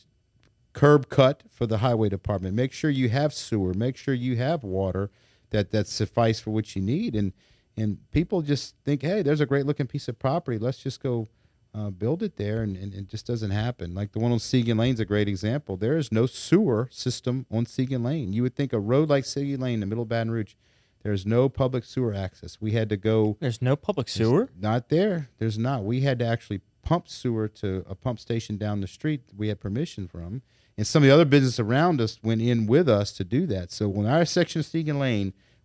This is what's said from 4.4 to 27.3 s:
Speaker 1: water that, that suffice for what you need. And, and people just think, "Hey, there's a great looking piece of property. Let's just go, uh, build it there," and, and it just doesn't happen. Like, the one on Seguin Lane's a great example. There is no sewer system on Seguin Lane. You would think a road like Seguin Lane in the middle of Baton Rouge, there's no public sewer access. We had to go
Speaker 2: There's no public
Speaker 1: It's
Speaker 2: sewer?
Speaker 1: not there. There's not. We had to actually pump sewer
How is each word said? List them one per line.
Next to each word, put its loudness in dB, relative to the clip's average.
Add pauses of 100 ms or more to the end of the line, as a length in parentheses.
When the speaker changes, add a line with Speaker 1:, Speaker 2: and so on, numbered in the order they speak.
Speaker 1:
water -2 (400)
that, 0
that 0
suffice 0
for -8
what -4
you -2
need. -2
And, 0 (440)
and -2 (140)
people 0
just -4
think, -2
"Hey, -2
there's 2
a 4
great 0
looking -2
piece -8
of -10
property. -2
Let's -4
just -8
go, -4 (440)
uh, -6
build -4
it -6
there," -4
and, -4
and -10
it -10
just -12
doesn't -4
happen. -4
Like, -6
the -6
one 2
on 0
Seguin 0
Lane's 0
a 0
great 2
example. -4
There 0
is -4
no 4
sewer 2
system -4
on 0
Seguin -4
Lane. -4
You 0
would -2
think -2
a 0
road 2
like 2
Seguin -4
Lane -2
in -2
the -2
middle -4
of -6
Baton -2
Rouge, -6 (480)
there's -2
no 4
public -2
sewer -2
access. -8
We -2
had 0
to 0
go 2
Speaker 2:
There's -4
no 2
public -4
Speaker 1:
It's -8
Speaker 2:
sewer? 2 (100)
Speaker 1:
not -2
there. 0
There's -2
not. -2
We -2
had 0
to 0
actually -4 (220)
pump -2
sewer -2